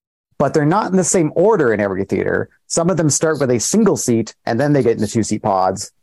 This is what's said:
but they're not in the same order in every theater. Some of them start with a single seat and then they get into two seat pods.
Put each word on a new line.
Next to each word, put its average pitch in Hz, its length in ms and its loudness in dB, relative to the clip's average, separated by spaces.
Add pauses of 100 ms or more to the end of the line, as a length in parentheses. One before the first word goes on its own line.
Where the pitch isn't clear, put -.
(380)
but 139 140 0
they're 147 140 2
not 180 240 0
in 185 80 0
the 180 60 2
same 175 320 0
order 170 360 2
in 101 80 0
every 98 240 -2
theater. 95 460 -2 (160)
Some 170 240 -2
of 185 80 -2
them 160 100 0
start 160 320 -2
with 131 100 0
a 123 80 2
single 196 380 0
seat 113 380 -2 (100)
and 117 160 -4
then 147 140 2
they 135 80 2
get 110 160 2
into 107 80 -2
two 110 160 -2
seat 101 200 -4
pods. 95 480 -2 (120)